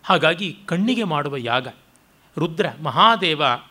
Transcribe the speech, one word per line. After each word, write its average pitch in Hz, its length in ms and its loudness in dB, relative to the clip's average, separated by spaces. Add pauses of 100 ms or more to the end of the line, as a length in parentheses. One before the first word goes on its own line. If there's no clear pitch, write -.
ಹಾಗಾಗಿ 170 600 0
ಕಣ್ಣಿಗೆ 220 380 0
ಮಾಡುವ 147 320 -2
ಯಾಗ 123 320 -2 (720)
ರುದ್ರ 165 280 -2 (160)
ಮಹಾದೇವ 165 600 2 (280)